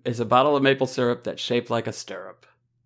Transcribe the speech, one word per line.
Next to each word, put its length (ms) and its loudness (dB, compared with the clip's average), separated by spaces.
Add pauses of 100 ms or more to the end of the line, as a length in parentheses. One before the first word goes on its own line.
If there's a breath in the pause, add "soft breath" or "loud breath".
it's 160 -4
a 60 0
bottle 300 4
of 80 2
maple 240 2
syrup 380 -2
that's 180 -8
shaped 260 -2
like 160 -2
a 80 -8
stirrup. 540 -14 (380)